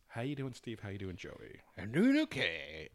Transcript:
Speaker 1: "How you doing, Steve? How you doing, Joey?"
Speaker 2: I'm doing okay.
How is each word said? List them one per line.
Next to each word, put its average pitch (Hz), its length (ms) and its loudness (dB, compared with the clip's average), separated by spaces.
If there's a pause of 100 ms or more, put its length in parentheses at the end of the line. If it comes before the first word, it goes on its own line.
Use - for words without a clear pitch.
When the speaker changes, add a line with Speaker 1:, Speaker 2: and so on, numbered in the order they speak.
Speaker 1:
"How 117 120 -6
you 143 140 -2
doing, 135 180 -6
Steve? 110 280 -10
How 104 80 -6
you 98 100 -6
doing, 92 160 -6
Joey?" - 440 -14 (180)
Speaker 2:
I'm 104 140 -6
doing 254 300 8
okay. 156 720 -2